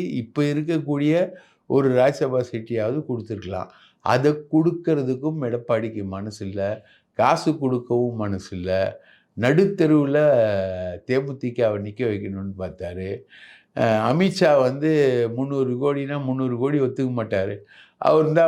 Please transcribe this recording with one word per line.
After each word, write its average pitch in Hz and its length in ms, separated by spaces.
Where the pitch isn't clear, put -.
இப்ப 123 280
இருக்கக்கூடிய 147 680
ஒரு 135 220
ராஜ்யசபா 127 500
சீட்டையாவது 117 600
கொடுத்துருக்கலாம். 101 680
அதை 135 260
கொடுக்கறதுக்கும் 156 920
எடப்பாடிக்கு 113 640
மனசு 101 360
இல்ல, 98 200
காசு 160 400
கொடுக்கவும் 123 580
மனசு 101 360
இல்ல. 90 180
நடுத்தெருவுல 151 800
தே 127 160
மு 139 180
தி 123 140
கவை 113 300
நிக்க 104 240
வைக்கணும்னு 98 520
பார்த்தாரு. 92 520
அ, - 80
அமித்ஷா 175 540
வந்து 139 320
முந்நூறு 131 480
கோடினா 143 440
முந்நூறு 131 360
கோடி 143 220
ஒத்துக்க 127 320
மாட்டாரு. 104 440
அவர் 156 200
இருந்தா, 156 280